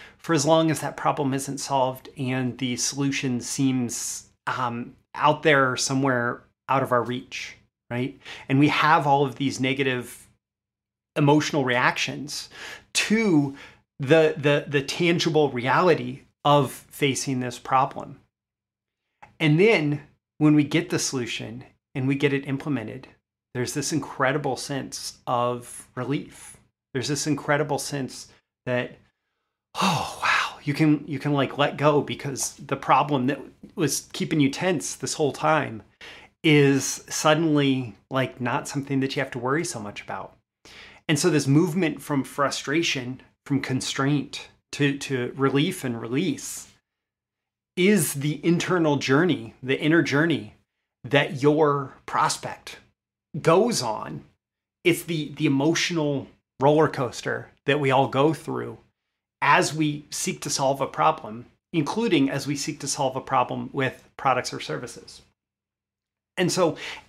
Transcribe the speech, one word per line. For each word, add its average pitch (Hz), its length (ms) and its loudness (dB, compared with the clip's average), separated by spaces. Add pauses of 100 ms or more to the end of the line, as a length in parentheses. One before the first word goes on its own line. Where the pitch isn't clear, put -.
(180)
for - 160 -2
as 139 120 4
long 160 260 6
as 143 80 -2
that 143 180 -6
problem 143 380 0
isn't 139 240 -6
solved 127 580 -2
and 127 400 -4
the 123 200 -4
solution 135 640 -2
seems, 127 880 -2 (180)
um, 120 480 -4 (180)
out 147 300 2
there 135 320 4
somewhere 131 680 0 (280)
out 135 120 2
of 131 120 0
our 120 100 4
reach, - 540 -10 (340)
right? 123 260 -4 (300)
And 135 100 2
we 147 120 6
have 151 360 4
all 143 200 4
of 123 100 -4
these 131 240 -2
negative 131 720 -2 (880)
emotional 151 480 4
reactions 131 840 -2 (440)
to 170 600 2 (460)
the, 151 380 4
the, 147 280 2
the 143 160 0
tangible 156 720 2
reality 127 720 2 (240)
of 143 260 4
facing 135 720 -2
this 123 180 -8
problem. - 640 -2 (1200)
And 156 180 6
then 160 440 4 (340)
when 151 180 6
we 151 80 6
get 156 260 -2
the 165 100 0
solution 120 640 -6 (280)
and 131 140 -2
we 143 80 2
get 143 160 2
it 139 160 -2
implemented, 131 640 -6 (440)
there's 113 200 -4
this 147 200 -4
incredible 139 640 -2
sense - 720 -10
of 120 680 -2
relief. - 640 -8 (360)
There's 127 160 -4
this 147 180 -4
incredible 143 500 0
sense - 520 -8 (360)
that, 123 320 -4 (800)
oh, - 480 -2
wow, - 400 -2
you 143 100 -2
can, 147 340 2
you 135 120 -6
can, 147 140 -2
like, 135 240 0
let - 200 -10
go 147 240 2
because - 520 -8
the 139 240 -8
problem 139 500 2
that 147 120 -2 (360)
was 151 380 -2
keeping 165 260 -2
you 139 100 4
tense 175 460 -4
this - 180 -6
whole 139 200 0
time 131 500 -2 (600)
is 139 640 4
suddenly, 147 880 2 (140)
like, 131 320 -2
not 123 260 -2
something 139 340 -4
that 135 140 -2
you 143 60 0
have 135 100 -6
to 127 80 -8
worry 135 240 -2
so 147 160 -8
much 104 220 -12
about. 98 340 -12 (720)
And 156 100 2
so 180 120 2
this 151 180 2
movement 160 540 2
from 135 220 -2
frustration, 135 960 -4 (240)
from 139 160 0
constraint - 880 -4 (220)
to, 139 260 0
to 123 400 -6
relief 139 460 0
and 117 180 -6
release 131 680 -6 (1080)
is 180 380 4
the 147 280 -4
internal 170 540 2
journey, 135 640 2
the 131 180 -2
inner 165 220 4
journey 139 540 0 (480)
that 139 400 0
your 143 500 2 (120)
prospect - 760 -4 (640)
goes 190 400 4
on. 110 420 -8 (600)
It's - 200 2
the, 151 340 -6
the 151 80 0
emotional 147 800 0 (340)
roller 151 260 6
coaster 120 640 -6 (140)
that 139 140 2
we 135 100 0
all 131 180 4
go 139 260 2
through 120 440 -8 (640)
as 147 320 4
we 151 360 -2
seek - 320 -6
to 151 80 -6
solve 139 320 0
a 131 60 -2
problem, 151 580 -2 (260)
including 165 580 2
as 139 160 -6
we 147 100 -2
seek 143 260 -8
to 143 60 -8
solve 131 280 -2
a 131 60 -6
problem 123 520 -2
with 135 340 -4 (100)
products 123 360 2
or 120 60 -8
services. - 600 -12 (1160)
And 185 140 2
so 175 260 2 (320)